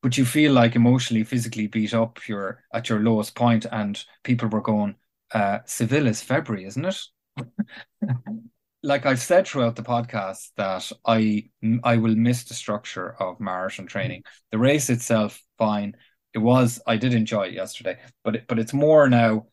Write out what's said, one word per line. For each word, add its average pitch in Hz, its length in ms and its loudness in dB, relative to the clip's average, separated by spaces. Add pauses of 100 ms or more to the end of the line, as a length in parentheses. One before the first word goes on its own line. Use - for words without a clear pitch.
But 127 160 -2
you 135 80 4
feel, 147 280 4
like, 120 220 4
emotionally, 120 480 4
physically 110 440 -4
beat 107 260 -2
up. 117 340 -2
You're 98 360 -8 (100)
at 117 140 -6
your 110 120 0
lowest 107 360 0
point, 117 360 2
and 104 300 -4 (220)
people 120 240 0
were 107 140 -2
going, 104 340 -2 (380)
uh, 101 320 0
"Seville 131 420 0
is 107 140 -2
February, 123 440 -4
isn't 123 200 -8
it?" 190 140 -4 (380)
<laughs> 127 80 -12 (1400)
Like 139 220 0
I've 131 160 2
said 180 260 4
throughout 117 280 -2
the 110 80 -12
podcast 117 760 -6
that 95 340 -4 (140)
I, 110 460 0 (320)
I 120 140 4
will 110 180 2
miss 120 300 2
the 117 100 -14
structure 95 640 -8
of 92 200 -6
marathon 92 460 -6
training. 92 380 -6 (280)
The 110 60 -2
race 139 320 2
itself, 113 500 0 (200)
fine. 107 360 0 (380)
It 117 60 -4
was, 120 480 2
I 113 100 0
did 123 160 0
enjoy 107 360 0
it 92 40 -14
yesterday, 92 460 -8 (240)
but 110 140 -2
it, - 100 -8
but 117 100 -2
it's 113 160 -4
more 147 340 6
now 117 460 4